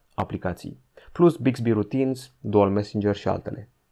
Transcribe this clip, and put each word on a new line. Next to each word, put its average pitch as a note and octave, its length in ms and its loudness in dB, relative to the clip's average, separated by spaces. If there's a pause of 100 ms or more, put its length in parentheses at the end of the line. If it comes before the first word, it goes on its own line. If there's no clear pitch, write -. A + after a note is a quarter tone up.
(140)
aplicații. - 640 -8 (320)
Plus E3+ 260 4
Bixby B2 340 0
Routines, C3 680 -2
Dual G#2 300 4
Messenger G2+ 460 0
și - 120 -8
altele. F#2+ 420 -6 (220)